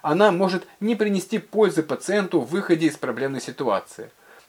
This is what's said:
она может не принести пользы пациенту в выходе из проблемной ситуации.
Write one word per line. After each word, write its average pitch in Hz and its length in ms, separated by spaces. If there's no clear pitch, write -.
она 185 320
может 185 340
не 220 140
принести 202 440
пользы 190 440
пациенту 175 580
в 120 80
выходе 165 380
из 139 100
проблемной 131 420
ситуации. 110 720